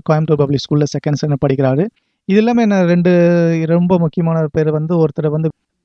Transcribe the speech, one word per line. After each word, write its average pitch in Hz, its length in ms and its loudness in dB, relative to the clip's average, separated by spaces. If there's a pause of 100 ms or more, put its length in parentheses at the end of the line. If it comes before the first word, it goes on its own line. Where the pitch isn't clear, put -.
Coimbatore 156 280 0
public 143 220 0
school 147 240 -2
செகண்ட் 147 300 -4
ஸ்டாண்டர்ட் 147 340 -4
படிக்கிறாரு. 139 380 0 (400)
இது 196 140 2
இல்லாம 233 220 2
என்ன 202 220 2
ரெண்டு 175 280 2 (560)
ரொம்ப 175 300 2
முக்கியமான 165 540 -2
பேர் 156 200 0
வந்து, 160 340 0
ஒருத்தர் 151 240 -4
வந்து 156 200 -2 (360)